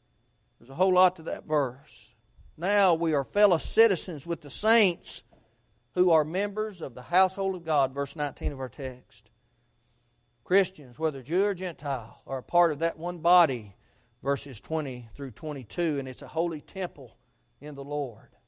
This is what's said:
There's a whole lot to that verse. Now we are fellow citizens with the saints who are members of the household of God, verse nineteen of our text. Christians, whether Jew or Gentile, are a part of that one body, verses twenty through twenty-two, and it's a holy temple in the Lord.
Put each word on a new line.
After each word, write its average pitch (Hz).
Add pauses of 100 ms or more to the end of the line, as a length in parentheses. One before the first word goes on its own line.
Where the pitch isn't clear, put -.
(600)
There's 120
a 135
whole 185
lot 180
to 160
that -
verse. 139 (420)
Now 190
we 165
are 139
fellow 202
citizens 185
with 170
the 147
saints 214 (720)
who 180
are 160
members 196
of 131
the 123
household 185
of 170
God, 143
verse 139
nineteen 151
of 135
our 127
text. - (1160)
Christians, 156
whether 147
Jew 165
or 208
Gentile, 147
are 135
a 123
part 175
of 143
that 160
one 170
body, 156 (480)
verses 139
twenty 131
through 139
twenty-two, 151
and 131
it's 127
a 139
holy 165
temple 175 (420)
in 147
the 135
Lord. 135 (180)